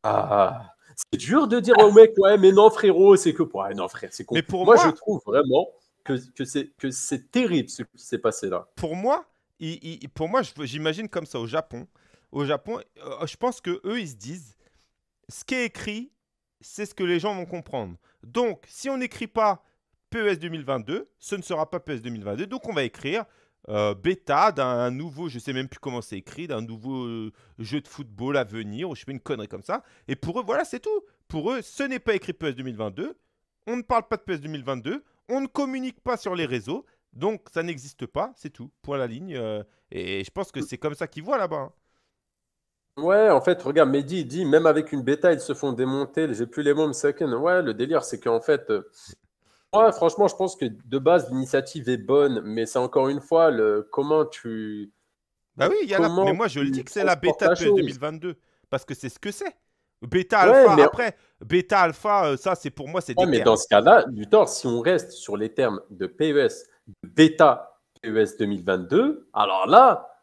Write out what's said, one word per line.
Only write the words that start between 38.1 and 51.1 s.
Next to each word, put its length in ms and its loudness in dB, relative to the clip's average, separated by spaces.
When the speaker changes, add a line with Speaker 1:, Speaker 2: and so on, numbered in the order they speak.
Speaker 2:
c'est 160 -18
tout, 200 -20
point 140 -8
à 20 -4
la 80 -4
ligne. 300 -12
Euh, 260 -8
et, 280 -6
et 40 -8
je 80 -18
pense 180 -10
que 100 -10
c'est 180 -12
comme 160 -8
ça 120 -10
qu'ils 160 -16
voient 160 -4
là-bas, 180 -6
hein. 160 -12
Speaker 1:
Ouais, 340 4
en 100 6
fait, 220 0
regarde, 260 4
Mehdi, 320 -2
il 60 -6
dit, 180 -6
même 220 4
avec 260 2
une 80 -4
bêta, 320 2
ils 80 0
se 140 -8
font 180 -4
démonter, 600 -2
j'ai 100 -4
plus 180 -8
les 120 4
mots, 180 0
second. 420 -2
Ouais, 280 0
le 100 -2
délire, 320 -2
c'est 160 -10
qu'en 220 0
fait, 260 0
euh, 220 -4
moi, 200 6
franchement, 340 2
je 80 0
pense 220 -4
que 80 -6
de 340 -6
base, 320 2